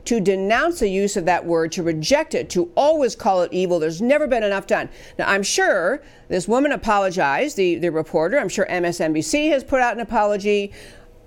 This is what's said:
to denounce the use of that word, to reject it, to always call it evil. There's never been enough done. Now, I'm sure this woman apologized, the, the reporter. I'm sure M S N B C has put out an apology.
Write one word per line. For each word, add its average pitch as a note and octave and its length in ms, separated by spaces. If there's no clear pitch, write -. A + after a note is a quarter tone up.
to A#3 140
denounce G3+ 600
the G#3 100
use G3+ 280
of E3 80
that F3 200
word, E3 260
to F3+ 120
reject E3 500
it, D3 160
to - 260
always C#4+ 400
call F#3+ 280
it - 100
evil. F3+ 240
There's E3 240
never D4 240
been A#3+ 160
enough G3 240
done. F3+ 240
Now, - 100
I'm C#4+ 140
sure C4 580
this F3+ 200
woman C4+ 240
apologized, F#3+ 840
the, F3+ 180
the E3+ 160
reporter. D#3+ 480
I'm G3+ 100
sure G3+ 160
M F3 200
S F3 140
N D#3+ 140
B D#3 80
C D4 280
has C4+ 140
put C4 180
out A#3+ 120
an A3+ 60
apology. G#3 760